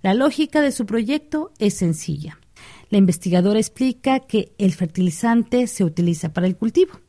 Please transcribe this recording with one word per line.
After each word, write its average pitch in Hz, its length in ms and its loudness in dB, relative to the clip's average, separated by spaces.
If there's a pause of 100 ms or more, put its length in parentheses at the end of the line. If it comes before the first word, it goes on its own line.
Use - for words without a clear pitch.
La 190 100 2
lógica 285 480 0
de 277 100 2
su 233 140 -4
proyecto 285 720 -4
es 208 160 0
sencilla. 156 640 -6 (520)
La 208 80 4
investigadora 180 580 2
explica 262 600 -2
que - 400 -4
el 190 140 2
fertilizante 226 920 0
se - 180 -4
utiliza 170 480 -2
para 180 140 -2
el 185 120 0
cultivo. 330 520 0